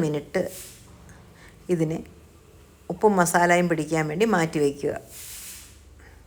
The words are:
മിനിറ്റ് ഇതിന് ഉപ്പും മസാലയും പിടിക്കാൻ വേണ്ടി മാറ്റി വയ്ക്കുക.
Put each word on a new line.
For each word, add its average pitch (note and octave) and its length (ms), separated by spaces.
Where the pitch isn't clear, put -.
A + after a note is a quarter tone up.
മിനിറ്റ് D3+ 380
ഇതിന് D#3+ 240
ഉപ്പും G#3+ 280
മസാലയും F3 520
പിടിക്കാൻ D#3 400
വേണ്ടി F#3 220
മാറ്റി E3 300
വയ്ക്കുക. C#3+ 300